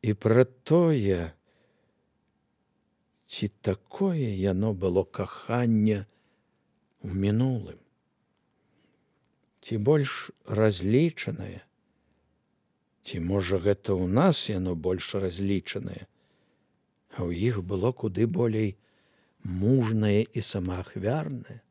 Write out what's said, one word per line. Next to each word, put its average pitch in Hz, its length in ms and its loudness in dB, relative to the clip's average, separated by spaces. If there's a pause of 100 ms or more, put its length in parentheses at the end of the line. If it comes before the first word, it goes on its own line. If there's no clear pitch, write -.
І 104 120 0
пра 117 280 4 (240)
тое, 110 680 2 (2000)
ці - 180 -4 (140)
такое 139 720 -2
яно 98 400 0
было 92 300 0
каханне 110 960 0 (1000)
ў 80 120 -8
мінулым. 107 640 0 (1800)
Ці 113 200 -6
больш 139 340 2 (300)
разлічанае, 98 1160 0 (1400)
ці, 87 160 -8
можа, 92 400 0
гэта 101 320 0
ў 90 160 0
нас 151 400 2
яно 92 240 -2
больш 90 400 -4
разлічанае, 98 960 -4 (1040)
а - 80 -6
ў 87 80 -2 (240)
іх 95 80 -4
было 98 320 -2
куды 110 320 0
болей 110 480 0 (720)
мужнае 107 800 2
і - 160 -8
самаахвярнае. 107 1300 -6